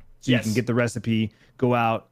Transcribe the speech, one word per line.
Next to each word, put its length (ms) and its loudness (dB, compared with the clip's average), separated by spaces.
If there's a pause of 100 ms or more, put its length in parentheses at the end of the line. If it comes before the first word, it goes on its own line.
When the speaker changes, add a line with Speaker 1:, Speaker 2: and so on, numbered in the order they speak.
(200)
Speaker 1:
So 140 0
you 60 2
can 100 -2
Speaker 2:
Yes. 60 0
Speaker 1:
get 120 0
the 60 -2
recipe, 580 -2 (260)
go 160 2
out, 380 0